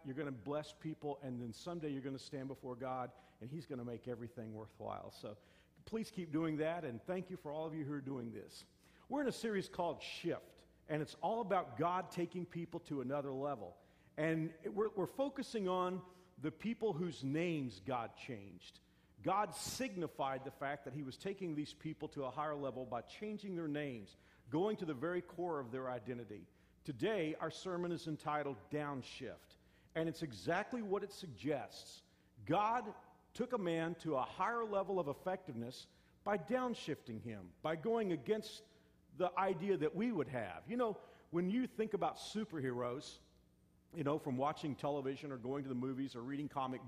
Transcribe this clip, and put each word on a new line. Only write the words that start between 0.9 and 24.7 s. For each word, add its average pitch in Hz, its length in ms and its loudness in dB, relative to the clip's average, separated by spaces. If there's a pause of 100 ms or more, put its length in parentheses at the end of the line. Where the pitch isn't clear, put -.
And 123 200 -4
then 120 100 -4
someday 165 380 -4
you're 135 120 -2
gonna 135 160 -4
stand 135 300 -6
before 131 280 -6
God, 127 360 -2 (300)
and 120 100 -8
He's 160 140 -6
gonna 127 180 -6
make 120 240 -6
everything 113 460 -6
worthwhile. 107 680 -6
So 107 140 -8 (480)
please 220 320 -4
keep 170 160 -4
doing 160 260 2
that, 160 280 0
and 117 220 -4
thank 180 220 -2
you 185 60 -6
for 151 160 -8
all 156 140 -2
of 160 100 -4
you 156 80 -2
who 139 80 -2
are 147 80 0
doing 127 320 -4
this. 104 320 -12 (460)
We're 277 120 2
in 269 60 4
a 208 60 2
series 202 340 2
called 165 340 0
Shift, - 600 -4 (260)
and 156 140 2
it's - 180 -6
all 226 200 2
about 170 360 2
God 175 320 4
taking 175 360 -2
people 165 360 -4
to 143 200 -2
another 139 300 0
level. 131 440 -2 (420)
And 160 320 4 (240)
we're, 208 220 4
we're 180 120 4
focusing 254 640 0
on 185 320 4 (400)
the 147 100 2
people 220 400 2
whose 151 320 0
names 139 640 2
God 120 220 0 (180)
changed. 98 540 -10 (420)
God 190 320 4
signified 156 880 0
the 135 80 -6
fact 143 320 -2
that 127 100 -8
He 147 100 -4
was 131 120 -6
taking 190 400 -2
these 147 180 -2
people 156 360 -6
to 139 160 -2
a 127 40 0
higher 151 260 -2
level 131 300 -2
by 117 160 -2
changing 208 540 -6
their 165 140 0
names, 139 480 -2 (340)
going 202 260 6